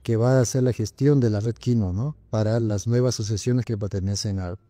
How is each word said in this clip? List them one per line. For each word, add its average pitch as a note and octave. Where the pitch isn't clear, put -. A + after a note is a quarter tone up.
que A2+
va B2+
a C3
hacer B2+
la A#2+
gestión C3+
de A#2
la G#2
Red A2+
Quinoa, A2
¿no? C3
Para A2
las G#2
nuevas A#2+
asociaciones A2+
que A2+
pertenecen G2
a F2+